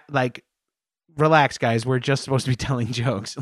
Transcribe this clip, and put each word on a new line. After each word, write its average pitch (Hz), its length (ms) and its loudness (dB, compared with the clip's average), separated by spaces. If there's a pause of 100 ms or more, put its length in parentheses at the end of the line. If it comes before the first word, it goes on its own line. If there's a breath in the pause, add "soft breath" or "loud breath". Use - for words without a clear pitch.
(100)
like, 127 340 -2 (720)
"Relax, 151 420 4
guys, 117 280 0
we're 127 120 0
just 135 260 -2
supposed 135 200 0
to 131 60 -2
be 123 60 0
<laughs> - 120 -6
telling 123 240 -2
jokes." 117 500 -4